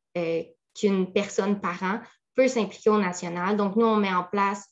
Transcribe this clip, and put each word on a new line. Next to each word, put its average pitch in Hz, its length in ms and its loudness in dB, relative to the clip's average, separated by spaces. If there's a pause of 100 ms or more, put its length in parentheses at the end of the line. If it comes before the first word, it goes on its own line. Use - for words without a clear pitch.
(160)
euh, 165 280 -2 (340)
qu'une 190 340 2
personne 202 480 0
par 180 220 -6
an 196 160 -2 (380)
peut 262 100 4
s'impliquer 220 440 0
au 214 80 4
national. 180 580 -2
Donc, 202 180 0
nous, 226 120 4
on 220 100 4
met 196 180 2
en 180 80 2
place 202 500 -2